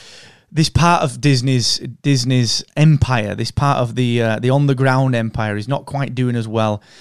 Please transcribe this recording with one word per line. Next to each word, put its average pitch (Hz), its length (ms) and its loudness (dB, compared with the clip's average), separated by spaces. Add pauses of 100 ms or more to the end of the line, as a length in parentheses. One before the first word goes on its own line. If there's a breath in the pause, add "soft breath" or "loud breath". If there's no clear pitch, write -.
(520 loud breath)
this 156 180 0
part 170 320 2
of 127 180 -4
Disney's, 127 600 0 (240)
Disney's 127 600 0 (140)
empire, 131 560 2
this 113 160 -4
part 143 300 0
of 117 160 -2
the, 120 260 0
uh, 110 180 0
the 120 120 0
on-the-ground 135 640 2
empire 110 420 -2
is 104 100 -8
not 139 200 -6
quite 139 260 -6
doing 123 220 -2
as 113 120 -4
well 107 360 -2 (180 loud breath)